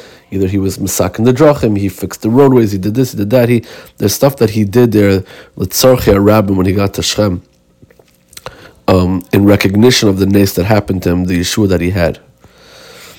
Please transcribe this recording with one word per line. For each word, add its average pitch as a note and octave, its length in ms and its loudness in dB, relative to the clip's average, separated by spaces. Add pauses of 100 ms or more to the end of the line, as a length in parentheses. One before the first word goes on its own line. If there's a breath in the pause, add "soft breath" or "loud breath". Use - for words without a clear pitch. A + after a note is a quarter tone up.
(320 loud breath)
Either F#2+ 160 -2
he G2 100 -2
was F#2+ 200 -4
Masak F#2 420 -4
in A2 60 0
the B2+ 80 4
Drachim, B2 440 2
he G2 120 -4
fixed - 320 -12
the A2 80 -2
roadways, B2 420 4
he G2 60 -4
did G#2 180 -4
this, C3 160 -2
he A2+ 60 -10
did G2+ 140 -4
that. A#2+ 180 2
He, A#2 160 0 (320 loud breath)
there's G2+ 160 -2
stuff C#3 240 0
that G#2+ 140 0
he G#2+ 120 -2
did A2+ 300 2
there, G2 300 0 (340 loud breath)
L'tzorchei A2 580 2
Rabbim, G2+ 400 2
when F#2 100 0
he G2 60 0
got G2 220 -2
to F#2+ 100 -8
Shechem, G2 400 -4 (1400 loud breath)
um, F#2 340 0 (120)
in G2+ 120 2
recognition G#2 640 2
of F#2+ 100 0
the F#2+ 80 0
nace G2 280 0
that F2+ 120 -2
happened G2+ 380 -2
to F#2 60 -2
him, F2+ 160 -2
the F2+ 160 -2
Yeshua G2+ 260 -2
that F2+ 140 0
he F2 80 -2
had. F2 300 -2 (1000 loud breath)